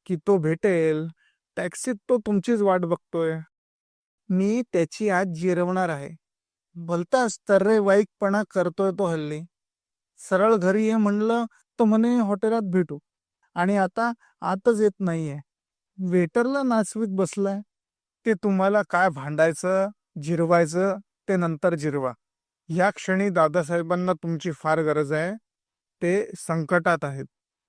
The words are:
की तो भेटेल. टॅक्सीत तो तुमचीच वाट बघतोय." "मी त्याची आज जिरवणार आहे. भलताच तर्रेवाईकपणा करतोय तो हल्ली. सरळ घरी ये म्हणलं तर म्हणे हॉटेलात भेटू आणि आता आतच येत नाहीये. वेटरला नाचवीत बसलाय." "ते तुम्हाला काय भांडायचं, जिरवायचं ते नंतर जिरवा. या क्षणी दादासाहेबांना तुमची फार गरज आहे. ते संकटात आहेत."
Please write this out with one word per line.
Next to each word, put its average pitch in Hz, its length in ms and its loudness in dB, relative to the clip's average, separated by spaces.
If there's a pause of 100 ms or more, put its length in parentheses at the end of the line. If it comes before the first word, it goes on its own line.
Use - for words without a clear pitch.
की 180 100 -2 (100)
तो 202 120 4
भेटेल. 160 680 0 (500)
टॅक्सीत 190 380 -6 (140)
तो 247 180 2
तुमचीच 208 340 0
वाट 185 240 2
बघतोय." 165 500 -4 (920)
"मी 202 340 0 (100)
त्याची 180 380 0
आज 180 300 0
जिरवणार 180 480 0
आहे. 147 220 -8 (640)
भलताच 175 640 -2 (100)
तर्रेवाईकपणा 202 1000 2
करतोय 190 480 0
तो 196 80 0
हल्ली. 156 340 -4 (800)
सरळ 202 360 2
घरी 190 300 2
ये 220 100 2
म्हणलं 214 480 0 (340)
तर 240 60 4
म्हणे 226 340 4
हॉटेलात 208 540 0
भेटू 165 260 0 (580)
आणि 185 200 2
आता 226 360 0 (300)
आतच 202 380 0
येत 208 200 2
नाहीये. 160 380 -4 (600)
वेटरला 190 640 0
नाचवीत 220 520 0
बसलाय." 196 440 -2 (640)
"ते 226 80 4
तुम्हाला 196 560 2
काय 185 200 2
भांडायचं, 160 800 0 (340)
जिरवायचं 170 760 2 (300)
ते 196 80 0
नंतर 170 380 0
जिरवा. 139 380 -4 (560)
या 180 220 0
क्षणी 190 400 -2
दादासाहेबांना 170 840 0
तुमची 170 380 -6
फार 156 300 -2
गरज 151 300 0
आहे. 165 200 -2 (720)
ते 175 100 0 (260)
संकटात 165 640 0
आहेत." 135 220 -8 (420)